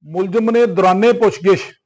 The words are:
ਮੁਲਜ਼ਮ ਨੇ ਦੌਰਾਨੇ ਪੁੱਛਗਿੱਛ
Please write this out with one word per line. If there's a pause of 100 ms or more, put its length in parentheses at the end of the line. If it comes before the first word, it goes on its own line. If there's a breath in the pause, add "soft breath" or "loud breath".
ਮੁਲਜ਼ਮ
ਨੇ
ਦੌਰਾਨੇ
ਪੁੱਛਗਿੱਛ (240)